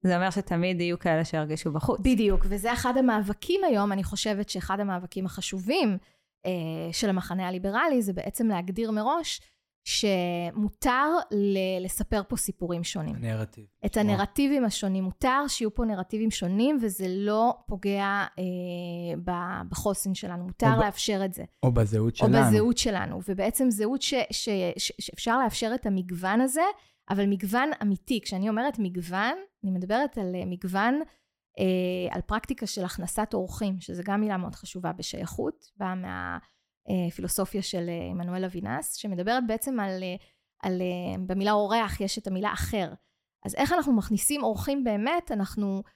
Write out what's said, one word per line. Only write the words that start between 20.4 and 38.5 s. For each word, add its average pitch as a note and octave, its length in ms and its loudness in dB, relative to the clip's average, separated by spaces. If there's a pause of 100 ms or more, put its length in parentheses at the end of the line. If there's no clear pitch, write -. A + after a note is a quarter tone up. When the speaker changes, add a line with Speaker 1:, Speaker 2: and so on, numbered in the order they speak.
Speaker 2:
מותר A3 300 4
Speaker 3:
או A3+ 60 4
ב-, A3 40 6
Speaker 2:
לאפשר G3+ 420 0
את F#3 80 -4
זה. E3+ 100 -10 (200)
Speaker 3:
או C3 80 6
בזהות A2 420 4
Speaker 2:
או - 40 -8 (100)
Speaker 3:
שלנו. - 200 8
Speaker 2:
בזהות A3 300 6
שלנו, G3 500 -2
ובעצם G3+ 420 2
זהות A3 320 0
ש-, - 120 -2 (180)
ש-, - 180 -4 (280)
ש-, - 220 -4
שאפשר - 440 -2
לאפשר A3+ 320 0
את B3 100 -4
המגוון F#3 560 0
הזה, C4+ 220 2 (460)
אבל G3+ 160 2
מגוון G3+ 440 2 (120)
אמיתי. G#3 420 0
כשאני F#3+ 260 -2
אומרת A#3 300 0
מגוון, F#3 540 -2 (300)
אני G3 80 0
מדברת G3+ 460 0
על, F#3 180 -2
אה, F3+ 100 -4
מגוון, F#3+ 560 0 (580)
אה, F#3+ 60 2 (500)
על F#3 60 -4
פרקטיקה G#3+ 460 -4
של F#3+ 180 -4
הכנסת F#3 480 -4
אורחים, F#3+ 480 -2
שזה F3 240 -8
גם G3+ 160 0
מילה G#3 160 0
מאוד F3+ 180 -6
חשובה F3+ 360 -8
בשייכות, - 840 -6
באה F#3 180 -4
מה-, F2+ 420 -6 (520)
אה, F3+ 220 0
פילוסופיה F#3+ 500 -4
של, F3+ 280 -4
אה, E3+ 220 -6
עמנואל F3+ 340 -4
אבינס, F3+ 500 -6